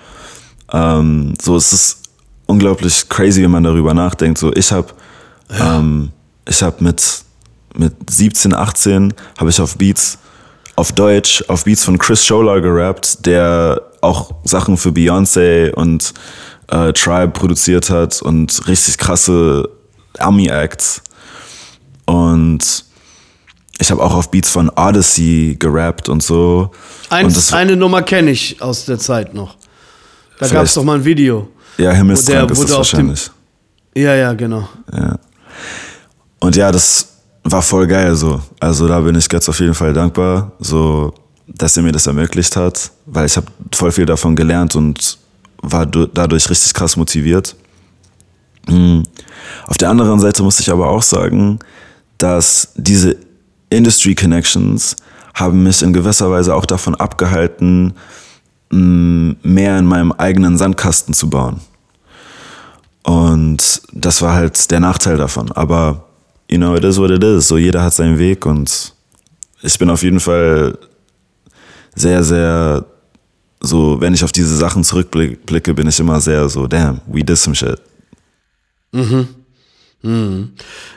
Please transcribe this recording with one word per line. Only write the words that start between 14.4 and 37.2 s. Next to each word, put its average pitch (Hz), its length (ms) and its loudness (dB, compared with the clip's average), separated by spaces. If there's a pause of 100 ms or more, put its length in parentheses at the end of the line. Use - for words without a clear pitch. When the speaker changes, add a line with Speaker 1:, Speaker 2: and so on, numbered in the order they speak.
Speaker 1:
Sachen 92 320 0
für 87 140 -2
Beyoncé 85 840 2
und, 82 400 -2 (540)
äh, 82 240 0
Tribe 87 380 0
produziert 87 600 0
hat 85 320 0
und 80 460 -2
richtig - 300 0
krasse 85 720 0 (500)
Ami-Acts. - 840 0 (1040)
Und 82 800 0 (960)
ich - 100 0
hab 92 100 0
auch 85 140 2
auf 87 160 0
Beats 95 200 0
von 82 200 2
Odyssey 82 880 2
gerappt 82 500 -2
und 78 140 0
so. 87 480 2 (400)
Speaker 2:
Eins, - 200 2
Speaker 1:
Und 85 80 2
das - 140 0
Speaker 2:
eine 185 240 2
Nummer 185 280 2
kenn 180 240 0
ich - 340 -4
aus 120 240 -6
der 123 140 -4
Zeit 117 340 -4
noch. 101 220 -12 (840)
Da 135 80 -4
Speaker 1:
Vielleicht 131 80 0
Speaker 2:
gab's 151 220 2
doch 135 80 0
mal 147 140 2
ein 135 80 -2
Video, 131 420 2 (300)
Speaker 1:
Ja, 90 140 2
Speaker 2:
wo 90 40 4
Speaker 1:
Himmelskrank 98 520 4
Speaker 2:
der, 120 40 -2
Speaker 1:
ist 120 80 0
Speaker 2:
wo - 20 0
Speaker 1:
das 143 100 0
Speaker 2:
der 139 80 2
auf 127 120 0
dem 80 60 0 (100)
Speaker 1:
wahrscheinlich. 71 240 -6 (640)
Speaker 2:
Ja, 143 180 2
ja, 127 200 0
genau. 110 360 -6 (240)
Speaker 1:
Ja. - 240 -4 (1200)
Und 85 140 2
ja, 98 160 2
das - 360 0 (360)